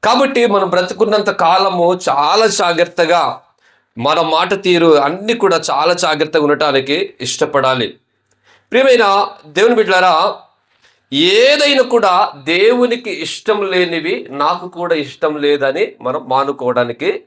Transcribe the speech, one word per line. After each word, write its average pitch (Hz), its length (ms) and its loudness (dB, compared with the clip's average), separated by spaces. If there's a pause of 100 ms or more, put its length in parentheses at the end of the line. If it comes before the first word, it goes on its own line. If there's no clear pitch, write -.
కాబట్టి 254 440 0
మనం 196 280 0
బ్రతుకున్నంత 202 560 0 (120)
కాలము 180 440 2 (220)
చాలా 156 380 0 (140)
జాగ్రత్తగా 170 640 0 (720)
మన 147 240 0 (140)
మాట 180 180 0 (100)
తీరు 175 260 4 (180)
అన్నీ 196 360 -4
కూడా 170 160 2 (120)
చాలా 151 220 0 (120)
జాగ్రత్తగా 156 420 0
ఉండటానికి 143 500 0 (300)
ఇష్టపడాలి. 131 640 -2 (840)
ప్రియమైన 247 320 4 (520)
దేవుని 226 220 4
బిడ్డలారా, 185 360 2 (1300)
ఏదైనా 285 420 2
కూడా 226 320 2 (380)
దేవునికి 233 600 0 (140)
ఇష్టం - 320 -4 (140)
లేనివి 175 420 -2 (280)
నాకు 180 260 -2
కూడా 170 260 -6 (100)
ఇష్టం 151 300 -4 (100)
లేదని 147 400 0 (220)
మనం 127 160 -4 (100)
మానుకోవడానికి 131 760 -2 (160)